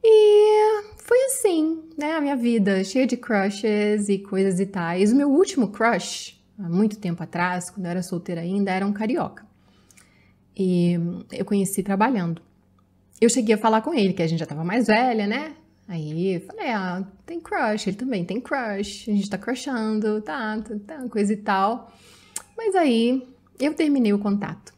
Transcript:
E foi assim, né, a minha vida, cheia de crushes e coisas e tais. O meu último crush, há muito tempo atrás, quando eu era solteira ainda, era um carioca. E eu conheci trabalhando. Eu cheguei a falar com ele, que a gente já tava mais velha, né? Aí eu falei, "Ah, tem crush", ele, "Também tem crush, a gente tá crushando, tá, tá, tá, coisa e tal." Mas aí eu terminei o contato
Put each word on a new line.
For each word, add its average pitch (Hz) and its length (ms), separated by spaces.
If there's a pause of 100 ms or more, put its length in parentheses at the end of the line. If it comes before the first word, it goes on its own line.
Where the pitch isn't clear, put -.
E 427 760 (160)
foi 494 280
assim, 330 560 (140)
né, 294 160
a 320 80
minha 285 160
vida, 202 480
cheia 254 220
de 240 100
crushes 208 960
e 196 80
coisas 190 420
e 196 60
tais. 185 460
O 262 40
meu 285 140
último 277 380
crush, - 680 (200)
há 180 100
muito 208 300
tempo 170 240
atrás, 175 480
quando 185 160
eu 170 60
era 180 100
solteira 170 400
ainda, 190 280
era 190 160
um 202 60
carioca. 226 540 (1080)
E 175 460 (320)
eu - 140
conheci 196 360
trabalhando. 196 600 (760)
Eu 233 120
cheguei 226 240
a 208 40
falar 220 220
com 302 140
ele, 196 180
que 180 100
a 165 40
gente 160 140
já 160 60
tava 151 160
mais 208 260
velha, 220 380
né? 277 280 (340)
Aí 165 460
eu 170 60
falei, 339 300
"Ah, 185 360 (180)
tem 339 160
crush", 233 460
ele, 202 100
"Também 233 280
tem 196 160
crush, 214 680
a 208 60
gente 196 160
tá 196 80
crushando, 220 840
tá, 220 400
tá, 220 140 (100)
tá, 269 240
coisa 202 240
e 214 40
tal." 208 560 (640)
Mas 440 180
aí 254 480 (380)
eu 294 120
terminei 277 400
o 202 60
contato 202 600